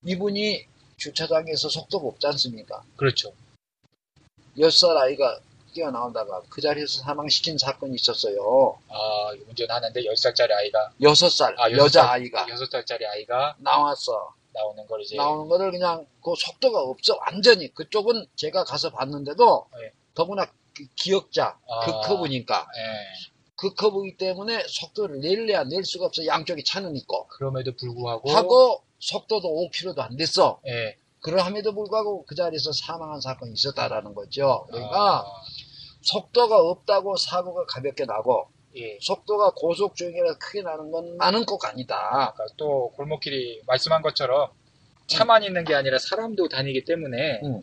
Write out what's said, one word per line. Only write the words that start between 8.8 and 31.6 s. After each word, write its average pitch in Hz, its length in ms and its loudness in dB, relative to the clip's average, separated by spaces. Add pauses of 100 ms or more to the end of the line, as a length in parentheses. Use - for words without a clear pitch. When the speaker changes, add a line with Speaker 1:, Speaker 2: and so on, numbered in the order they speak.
Speaker 2:
아, 107 420 -4 (180)
운전하는데 117 560 -4
열 110 120 -2
살짜리 120 380 2
아이가. 104 380 0 (100)
Speaker 1:
여섯 151 280 8
살, 127 280 2
Speaker 2:
아, 117 140 4
여섯 123 40 2 (120)
살. 151 160 8
Speaker 1:
여자 123 80 4
아이가 123 380 -2
Speaker 2:
여섯 123 200 -8
살짜리 117 360 -6
아이가 120 520 -2
Speaker 1:
나왔어. 139 760 0 (180)
Speaker 2:
나오는 107 340 -6
걸 107 160 -8
이제. 101 140 -10
Speaker 1:
나오는 151 320 -2
거를 185 240 2
그냥 175 340 -2 (160)
그 170 160 -4
속도가 233 420 0
없어. 135 460 -2
완전히 190 480 4
그쪽은 208 520 -2 (100)
제가 151 260 -2
가서 147 280 -4
봤는데도 143 760 2 (160)
Speaker 2:
예. 110 80 -16 (240)
Speaker 1:
더구나 180 320 -2 (300)
그 147 80 -16 (100)
기역자, 175 640 0 (100)
Speaker 2:
아. 117 180 -4
Speaker 1:
그 113 40 0 (180)
커브니까. 131 680 -2
Speaker 2:
예. 107 580 -12 (220)
Speaker 1:
그 196 180 -6
커브이기 196 420 -2
때문에 190 520 -4
속도를 156 520 -8
낼래야 190 440 0
낼 170 200 -4
수가 180 220 -6
없어. 160 200 -4
양쪽에 156 360 -2
차는 180 360 -6
있고. - 300 -6
Speaker 2:
그럼에도 131 460 -6
불구하고. 120 560 -6
Speaker 1:
하고 208 520 6 (180)
속도도 196 480 -4
오 165 220 -2
킬로도 170 320 -8
안 123 140 -8
됐어. 151 520 2
Speaker 2:
예. 117 280 -6 (240)
Speaker 1:
그러함에도 196 540 0